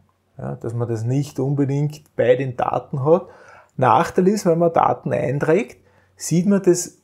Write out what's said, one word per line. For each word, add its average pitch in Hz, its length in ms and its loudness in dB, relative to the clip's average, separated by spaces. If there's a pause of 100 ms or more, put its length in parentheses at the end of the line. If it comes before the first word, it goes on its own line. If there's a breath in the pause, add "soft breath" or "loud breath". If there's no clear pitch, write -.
(380)
Ja, 135 180 -10
dass 117 180 -8
man 117 160 -4
das 113 160 -4
nicht 139 340 -2
unbedingt 143 800 -2
bei 120 180 4
den 131 220 -6
Daten - 480 -4
hat. 175 220 2 (500 loud breath)
Nachteil 135 500 2
ist, 208 180 0
wenn 165 140 2
man 170 140 2
Daten - 400 0
einträgt, 147 640 -2 (400 soft breath)
sieht 170 280 0
man 202 160 2
das 175 420 0